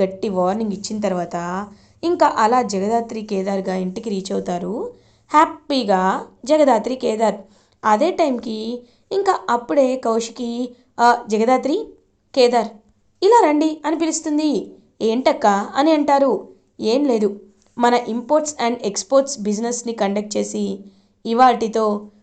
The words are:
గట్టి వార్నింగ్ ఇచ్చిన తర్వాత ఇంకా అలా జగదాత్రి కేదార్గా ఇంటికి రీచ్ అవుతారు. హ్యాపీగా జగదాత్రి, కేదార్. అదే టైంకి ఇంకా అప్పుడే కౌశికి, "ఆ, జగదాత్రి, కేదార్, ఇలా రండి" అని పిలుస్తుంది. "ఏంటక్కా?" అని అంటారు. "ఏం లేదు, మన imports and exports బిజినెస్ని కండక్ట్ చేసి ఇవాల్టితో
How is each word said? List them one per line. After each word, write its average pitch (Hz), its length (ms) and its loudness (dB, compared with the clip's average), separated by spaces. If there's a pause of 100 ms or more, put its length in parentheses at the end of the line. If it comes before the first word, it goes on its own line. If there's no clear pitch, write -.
గట్టి 190 260 -2
వార్నింగ్ 196 440 -2
ఇచ్చిన 208 280 -8
తర్వాత 180 680 -4 (380)
ఇంకా 330 320 2
అలా 233 260 2
జగదాత్రి 220 600 -2
కేదార్గా 196 520 -4
ఇంటికి 185 360 -6
రీచ్ 190 220 -6
అవుతారు. 196 600 -6 (400)
హ్యాపీగా 254 960 0 (180)
జగదాత్రి, 262 520 2
కేదార్. 220 380 0 (500)
అదే 214 260 4
టైంకి 240 720 -4 (300)
ఇంకా 392 280 0 (100)
అప్పుడే 254 460 2
కౌశికి, 233 760 -4 (300)
"ఆ, 240 280 4
జగదాత్రి, 262 580 2 (480)
కేదార్, 240 340 4 (540)
ఇలా 415 260 6
రండి" 311 380 0
అని 320 120 -2
పిలుస్తుంది. 311 720 -2 (320)
"ఏంటక్కా?" 226 720 0
అని 294 180 4
అంటారు. 277 560 2 (320)
"ఏం 233 240 0
లేదు, 220 360 0 (380)
మన 240 180 4
imports 240 520 0 (180)
and 247 100 -2
exports 269 540 0 (100)
బిజినెస్ని 226 520 -4
కండక్ట్ 208 440 -4
చేసి 202 420 -4 (480)
ఇవాల్టితో 226 800 2 (160)